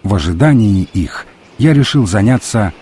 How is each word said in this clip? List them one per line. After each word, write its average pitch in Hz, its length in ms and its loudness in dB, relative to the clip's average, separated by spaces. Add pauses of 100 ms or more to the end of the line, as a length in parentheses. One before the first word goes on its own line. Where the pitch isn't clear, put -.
В 98 100 -2
ожидании 98 760 0
их - 340 -6 (320)
я 151 160 2
решил 135 320 2
заняться 104 760 0